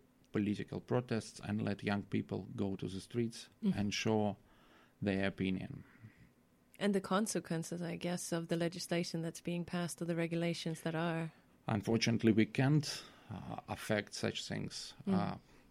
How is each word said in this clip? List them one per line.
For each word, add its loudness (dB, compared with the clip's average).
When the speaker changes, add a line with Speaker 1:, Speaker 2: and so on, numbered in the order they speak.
Speaker 1:
political 0
protests -2
and 0
let -2
young 0
people -4
go 0
to -4
the -6
streets -4
Speaker 2:
Mm. 2
Speaker 1:
and 0
show 4
their 4
opinion. -2
Speaker 2:
And 4
the 2
consequences, 0
I -4
guess, -2
of 0
the 0
legislation 0
that's -6
being -2
passed -4
or -4
the 0
regulations 0
that -2
are. 0
Speaker 1:
Unfortunately, 4
we 6
can't, 2
uh, -8
affect 0
such -4
things, -6
Speaker 2:
Mm. 2
Speaker 1:
uh, 0